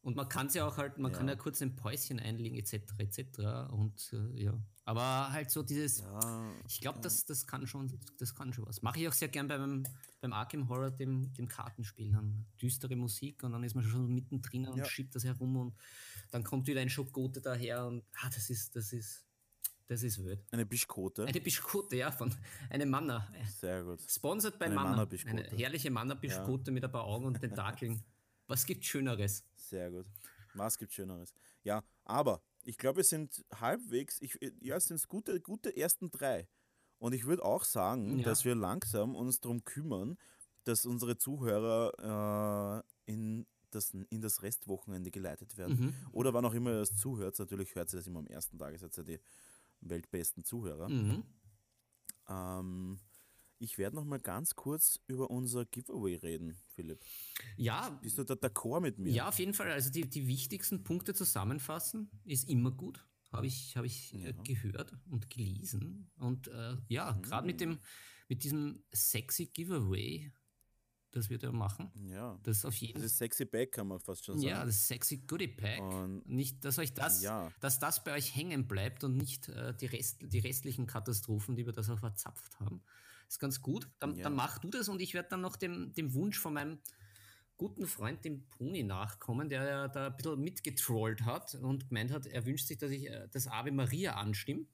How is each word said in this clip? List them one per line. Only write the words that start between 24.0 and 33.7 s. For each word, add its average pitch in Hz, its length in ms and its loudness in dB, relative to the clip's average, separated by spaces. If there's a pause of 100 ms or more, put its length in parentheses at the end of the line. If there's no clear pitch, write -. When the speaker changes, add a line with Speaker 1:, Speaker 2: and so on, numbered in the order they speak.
Speaker 1:
Sponsored 185 480 2
by 170 80 0
Speaker 2:
Eine 160 100 4
Speaker 1:
Manna. 139 160 4
Speaker 2:
Manna-Bischkote. 110 460 2
Speaker 1:
Eine - 200 -2
herrliche 135 340 2
Manna-Bischkote 131 800 0
Speaker 2:
Ja. - 20 4
Speaker 1:
mit 127 100 2
ein - 80 0
paar 117 120 0
Augen 110 220 0
und 123 140 2
Speaker 2:
<laughs> - 0 -
Speaker 1:
Tentakeln. 107 600 -2 (460)
Was 131 180 2
gibt's - 220 -2
Schöneres? 110 580 2 (100)
Speaker 2:
Sehr 90 360 -4
gut. 90 140 -6 (480)
Was 104 240 0
gibt's - 180 -8
Schöneres? 92 380 -8 (300)
Ja, 104 200 2 (200)
aber 117 380 4 (220)
ich 117 140 -8
glaub, 135 200 4
wir 196 80 6
sind 156 480 2
halbwegs, 135 680 0